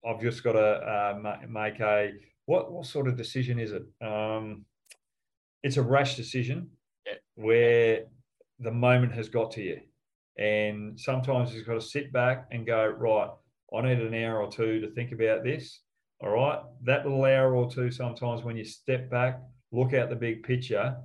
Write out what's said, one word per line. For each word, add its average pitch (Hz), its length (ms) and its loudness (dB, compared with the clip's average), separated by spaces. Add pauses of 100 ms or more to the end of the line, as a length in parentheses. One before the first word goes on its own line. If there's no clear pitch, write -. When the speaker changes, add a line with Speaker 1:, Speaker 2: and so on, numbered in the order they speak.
Speaker 1:
I've 117 140 -4
just 117 240 -4
gotta, 110 160 4
uh, 104 600 2
ma-, 107 280 -8
make 107 320 -4
a," 104 320 2 (340)
what, 180 240 0
what 175 140 -12
sort 139 240 -2
of 123 80 0
decision 123 420 -2
is 110 140 -4
it? 98 120 -8 (220)
Um, 107 600 -4 (960)
it's 139 160 0
a 135 40 4
rash 135 320 4
decision 127 540 -6 (380)
Speaker 2:
Yeah. 104 80 -8 (220)
Speaker 1:
where 117 640 6 (580)
the 113 120 -6
moment 123 440 4
has 113 160 -8
got 113 220 0
to 110 100 -8
you. 85 180 -6 (560)
And 107 640 -2
sometimes 127 540 0
you've 113 120 -12
gotta 113 140 -2
sit - 320 -8
back 127 380 0
and 117 160 -6
go, 113 200 2
"Right, 107 440 2 (420)
I 113 80 -2
need 123 200 2
an 113 120 -2
hour 113 300 -2
or 101 80 -4
two 110 300 0
to 107 100 -8
think 120 220 -6
about 110 300 2
this." 135 380 -6 (400)
All 98 100 -4
right. 127 300 2 (220)
That 135 240 2
little 135 180 2
hour 131 300 6
or 123 160 2
two, 123 200 -2
sometimes 120 520 -6
when 117 160 -6
you 110 60 -8
step 127 440 -4
back, 123 320 0 (320)
look 127 220 2
at 123 160 2
the 123 60 -6
big 113 260 -4
picture, 123 640 -2